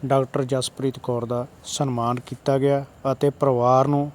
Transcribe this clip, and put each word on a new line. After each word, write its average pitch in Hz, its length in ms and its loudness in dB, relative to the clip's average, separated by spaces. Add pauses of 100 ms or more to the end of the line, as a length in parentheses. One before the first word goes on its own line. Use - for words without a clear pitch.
ਡਾਕਟਰ 135 380 0
ਜਸਪ੍ਰੀਤ 131 560 -4
ਕੌਰ 120 260 -4
ਦਾ 120 220 -4 (160)
ਸਨਮਾਨ 123 560 -2
ਕੀਤਾ 135 380 -2
ਗਿਆ 139 280 2 (260)
ਅਤੇ 143 180 2
ਪਰਿਵਾਰ 131 580 2
ਨੂੰ 143 280 0